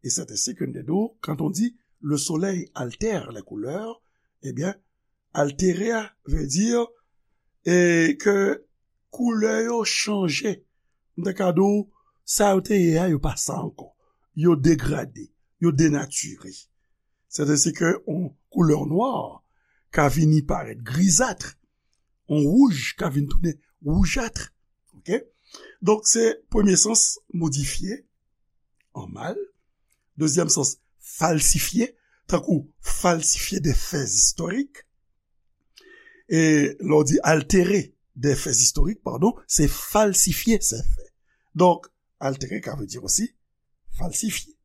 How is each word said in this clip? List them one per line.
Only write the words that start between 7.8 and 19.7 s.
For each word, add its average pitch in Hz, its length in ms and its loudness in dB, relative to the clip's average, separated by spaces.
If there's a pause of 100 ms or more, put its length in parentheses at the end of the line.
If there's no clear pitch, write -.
ke 196 400 0 (480)
koulè 220 560 0
yo 233 180 -2
chanje. 196 760 -2 (580)
N 170 80 -8
te 190 100 -4
ka 190 160 0
do, 196 380 2 (340)
sa 202 300 2
yo 190 80 2
te 208 160 0
ye 165 240 4
a, 185 80 0
yo 147 100 0
pa 147 160 -2
sa - 240 -6
ankò. - 300 -12 (480)
Yo 165 180 4
degrade, 139 760 0 (300)
yo 170 120 2
denatire. 143 840 -2 (760)
Se 147 160 -4
te 147 140 2
se 156 160 2
ke 170 160 0 (160)
on 180 220 -6 (200)
koulè 151 280 2 (120)
nwò, 220 220 0 (840)